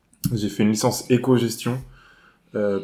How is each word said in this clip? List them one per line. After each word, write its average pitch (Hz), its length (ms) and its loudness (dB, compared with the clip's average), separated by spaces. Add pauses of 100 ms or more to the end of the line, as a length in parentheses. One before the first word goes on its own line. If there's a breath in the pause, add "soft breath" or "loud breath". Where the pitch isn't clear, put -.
(320)
J'ai 104 160 -2
fait - 140 -2
une 107 80 4
licence 117 400 0
éco-gestion, 120 680 2 (760 soft breath)
euh, 101 300 -2